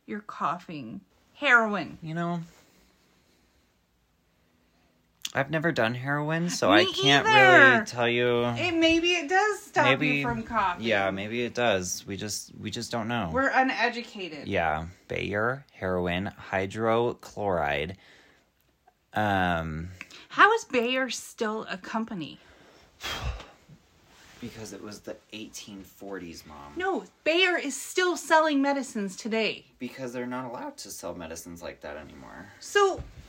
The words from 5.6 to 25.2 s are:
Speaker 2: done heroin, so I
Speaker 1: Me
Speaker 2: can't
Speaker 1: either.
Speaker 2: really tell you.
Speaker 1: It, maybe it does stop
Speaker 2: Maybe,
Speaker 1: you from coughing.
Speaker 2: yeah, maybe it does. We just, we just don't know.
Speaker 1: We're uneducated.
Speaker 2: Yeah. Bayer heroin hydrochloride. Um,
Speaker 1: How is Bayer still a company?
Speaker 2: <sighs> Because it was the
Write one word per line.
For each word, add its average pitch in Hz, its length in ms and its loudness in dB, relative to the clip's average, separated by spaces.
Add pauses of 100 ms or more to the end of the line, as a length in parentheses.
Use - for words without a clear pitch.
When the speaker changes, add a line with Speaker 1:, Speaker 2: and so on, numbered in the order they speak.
Speaker 2:
done 120 220 0
heroin, 147 560 -2
so 104 220 2
I 104 140 6
Speaker 1:
Me 370 80 -2
Speaker 2:
can't - 340 4
Speaker 1:
either. 359 460 10
Speaker 2:
really 220 120 2
tell 120 240 0
you. 120 360 4
Speaker 1:
It, 311 280 0
maybe 330 380 4
it 320 180 0
does 392 320 2
stop - 240 0
Speaker 2:
Maybe, 262 220 4
Speaker 1:
you 269 200 0
from 226 140 -2
coughing. 196 420 -2
Speaker 2:
yeah, 98 280 2
maybe 107 320 -4
it 113 100 -4
does. 98 540 0
We 98 100 -6
just, 104 420 -8
we 104 120 -8
just 117 200 -8
don't 113 160 -4
know. 113 240 -2
Speaker 1:
We're 269 180 0
uneducated. 226 1000 -2
Speaker 2:
Yeah. 82 400 0 (200)
Bayer 104 640 -2
heroin 90 600 -2 (200)
hydrochloride. 98 1400 0 (1160)
Um, 87 760 0 (400)
Speaker 1:
How 392 240 6
is 453 120 -2
Bayer 254 460 0
still - 580 -6
a 196 80 -8
company? 226 600 -8 (640)
Speaker 2:
<sighs> - 60 -8 (1300)
Because 220 300 -12
it - 100 -14
was 104 200 -14
the - 160 -12 (160)